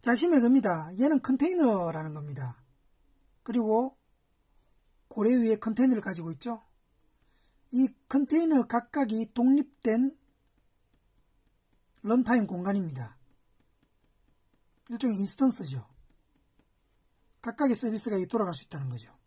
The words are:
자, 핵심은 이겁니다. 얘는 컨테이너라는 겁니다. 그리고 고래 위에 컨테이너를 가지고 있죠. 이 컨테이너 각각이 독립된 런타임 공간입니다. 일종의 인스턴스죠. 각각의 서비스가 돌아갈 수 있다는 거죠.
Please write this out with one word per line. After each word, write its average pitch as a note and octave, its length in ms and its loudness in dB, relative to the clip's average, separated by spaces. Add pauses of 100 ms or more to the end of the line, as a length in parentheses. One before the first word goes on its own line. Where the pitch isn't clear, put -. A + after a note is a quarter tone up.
자, A#3+ 80 -2
핵심은 D4+ 280 4
이겁니다. G3+ 520 2 (100)
얘는 C#4+ 220 2
컨테이너라는 G#3+ 880 0
겁니다. C#3 500 -12 (800)
그리고 A#3 540 0 (1120)
고래 A3 260 2
위에 A3+ 220 4
컨테이너를 A3+ 460 0
가지고 E3 300 -8
있죠. A3+ 300 -10 (1080)
이 B3+ 180 2 (200)
컨테이너 D4 580 2
각각이 A#3 680 -4
독립된 B3+ 840 0 (1900)
런타임 A#3 440 2
공간입니다. F3+ 720 -6 (1700)
일종의 A#3 280 -2
인스턴스죠. F#3+ 680 0 (1600)
각각의 A#3+ 320 -2
서비스가 G#3+ 420 -2 (100)
돌아갈 F#3+ 280 -4
수 - 100 -10
있다는 C#3 240 -12
거죠. A#2+ 260 -14 (120)